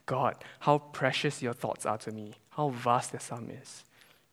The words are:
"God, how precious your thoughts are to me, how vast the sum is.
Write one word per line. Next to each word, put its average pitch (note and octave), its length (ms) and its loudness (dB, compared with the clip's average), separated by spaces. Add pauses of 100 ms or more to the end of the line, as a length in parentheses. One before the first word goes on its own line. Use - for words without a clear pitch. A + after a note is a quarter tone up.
"God, B2+ 360 0 (180)
how D3 180 6
precious C#3+ 640 0
your A#2+ 100 0
thoughts - 320 -4
are G#2+ 140 0
to - 120 -8
me, G#2+ 260 -10 (120)
how D3 220 0
vast A#2+ 420 2
the B2 80 -6
sum A#2+ 300 -8
is. - 340 -14 (480)